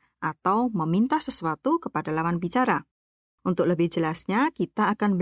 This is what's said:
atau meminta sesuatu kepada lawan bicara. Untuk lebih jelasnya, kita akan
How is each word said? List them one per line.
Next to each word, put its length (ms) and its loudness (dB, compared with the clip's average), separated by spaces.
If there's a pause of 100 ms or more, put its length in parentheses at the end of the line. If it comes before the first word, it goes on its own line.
(180)
atau 560 -2
meminta 480 2
sesuatu 560 0
kepada 320 -6
lawan 320 -2
bicara. 400 0 (640)
Untuk 240 2
lebih 240 2
jelasnya, 560 0
kita 400 -2
akan 320 0